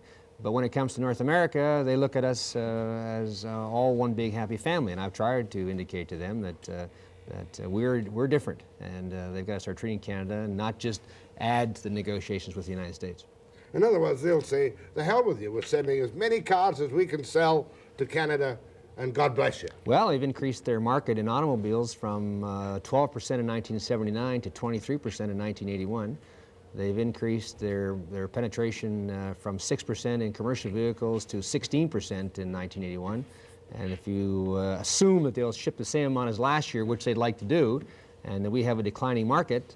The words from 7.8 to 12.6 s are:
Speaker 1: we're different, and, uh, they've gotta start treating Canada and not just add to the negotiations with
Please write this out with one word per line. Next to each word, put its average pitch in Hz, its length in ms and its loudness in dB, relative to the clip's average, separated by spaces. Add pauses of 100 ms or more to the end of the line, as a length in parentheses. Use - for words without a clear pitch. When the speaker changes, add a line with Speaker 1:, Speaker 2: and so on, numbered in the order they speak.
Speaker 1:
we're 117 160 0
different, 135 380 0 (160)
and, 92 340 -8
uh, 92 160 -6
they've 92 160 -6
gotta 101 140 -2
start 92 160 -6
treating 107 240 -4
Canada 98 340 -6
and 104 220 -4
not 110 220 -2
just 117 240 -4 (360)
add 120 380 2
to - 80 -12
the 104 60 -4
negotiations 101 640 -4
with 90 100 -6